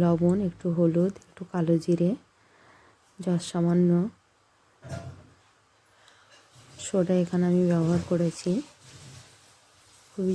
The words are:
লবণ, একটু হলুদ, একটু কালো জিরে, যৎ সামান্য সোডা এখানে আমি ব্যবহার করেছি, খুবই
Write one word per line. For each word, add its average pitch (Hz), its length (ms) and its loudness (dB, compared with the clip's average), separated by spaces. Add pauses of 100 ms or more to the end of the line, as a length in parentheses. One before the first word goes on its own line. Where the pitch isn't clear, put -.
লবণ, 170 340 2 (120)
একটু - 180 -10 (100)
হলুদ, 170 360 2 (120)
একটু - 160 -20 (100)
কালো 170 320 0
জিরে, 175 280 0 (1080)
যৎ 175 220 -2 (100)
সামান্য 175 380 2 (3000)
সোডা 185 280 0 (100)
এখানে 175 280 0
আমি 180 100 4 (100)
ব্যবহার 170 300 2 (100)
করেছি, 170 400 -2 (1700)
খুবই 190 180 0